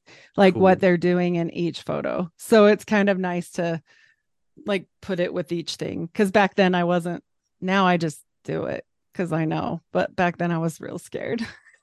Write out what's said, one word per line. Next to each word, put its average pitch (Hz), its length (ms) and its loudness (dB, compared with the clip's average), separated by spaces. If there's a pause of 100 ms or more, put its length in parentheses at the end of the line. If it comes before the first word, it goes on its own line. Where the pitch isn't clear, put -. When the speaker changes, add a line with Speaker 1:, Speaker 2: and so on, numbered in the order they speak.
(380)
Speaker 1:
like, 190 160 6
what 185 220 4
Speaker 2:
Cool. - 40 -4
Speaker 1:
they're 180 180 4
doing 180 360 0
in 170 160 -2
each 170 320 -6
photo. 156 560 -6
So 214 280 4
it's 208 180 4
kind 202 260 0
of 190 80 -2
nice 175 340 -6
to, 170 300 -4 (840)
like, 196 200 -4 (160)
put 185 180 -6
it 180 140 -2
with 175 180 -6
each 175 240 -6
thing. 175 380 -8
'Cause 202 160 0
back 196 240 2
then 185 200 2
I 175 100 0
wasn't, 175 400 -2 (380)
now 190 240 2
I 180 100 6
just 160 260 -4 (220)
do 151 200 -4
it - 200 -6 (300)
'cause 170 180 -6
I 160 140 0
know. 160 340 -4 (120)
But - 220 -2
back 175 220 -2
then 175 160 -2
I 165 60 -2
was 165 220 -4
real - 180 -12
scared. - 460 -8 (380)